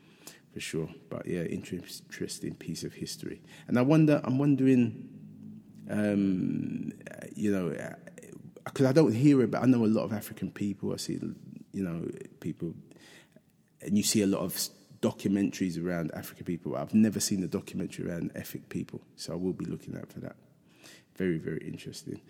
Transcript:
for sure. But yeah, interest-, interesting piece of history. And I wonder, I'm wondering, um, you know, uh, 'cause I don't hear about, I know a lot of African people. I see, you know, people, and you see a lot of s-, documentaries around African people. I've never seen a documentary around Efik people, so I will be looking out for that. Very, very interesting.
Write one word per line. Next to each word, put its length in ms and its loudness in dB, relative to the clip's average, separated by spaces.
for 60 -12
sure. 300 -4
But 180 -10
yeah, 160 -2
interest-, 640 0
interesting 480 -6
piece 280 -6
of 100 -6
history. 480 -8
And 100 4
I 60 6
wonder, 400 8
I'm 160 2
wondering, 680 4
um, 1040 0
you 160 0
know, 180 0
uh, 1000 -12
'cause 160 4
I 40 4
don't 220 6
hear 300 6
about, 200 0
I 40 2
know 180 6
a 20 4
lot 160 4
of 100 -4
African 380 -6
people. 420 -4
I 40 -6
see, 220 -6
you 120 -4
know, 260 -4
people, 340 -6
and 160 0
you 60 4
see 180 2
a 60 4
lot 140 0
of 140 -4
s-, 140 -4
documentaries 800 0
around 300 -2
African 320 -12
people. 320 -4
I've 160 -4
never 260 6
seen 240 0
a 40 -2
documentary 600 -6
around 280 -4
Efik 340 -12
people, 320 -8
so 160 -10
I 20 -4
will 160 0
be 140 -6
looking 320 -8
out 120 -12
for 120 -14
that. 160 -12
Very, 200 2
very 300 -6
interesting. 640 -10